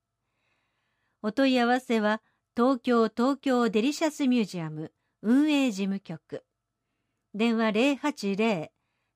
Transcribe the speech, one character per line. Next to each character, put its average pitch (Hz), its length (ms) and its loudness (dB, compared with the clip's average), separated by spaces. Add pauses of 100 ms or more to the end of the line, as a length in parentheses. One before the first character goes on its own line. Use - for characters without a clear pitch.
(1200)
お 214 100 -4
問 269 180 2
い 254 80 2
合 240 80 2
わ 247 140 2
せ 226 200 -2
は、 208 200 0 (340)
東 247 240 2
京、 233 300 2
東 262 300 -2
京 247 320 0
デ 208 100 0
リ 285 140 0
シ 330 100 -4
ャ 311 60 0
ス 294 180 -2
ミ 247 120 2
ュ - 20 2
ー - 20 -2
ジ 180 160 -8
ア 160 80 -8
ム 156 240 -12 (300)
運 277 280 2
営 269 200 2
事 196 140 -4
務 196 160 -4
局。 - 440 -14 (880)
電 226 240 0
話 220 140 0
零 254 260 2
八 208 400 -4
零 202 340 -2 (460)